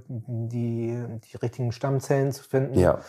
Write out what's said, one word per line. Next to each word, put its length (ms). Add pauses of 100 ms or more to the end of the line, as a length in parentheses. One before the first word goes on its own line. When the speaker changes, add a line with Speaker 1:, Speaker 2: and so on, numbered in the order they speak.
Speaker 1:
die, 880 (280)
die 140
richtigen 340
Stammzellen 580
zu 140
finden. 340
Speaker 2:
Ja. 300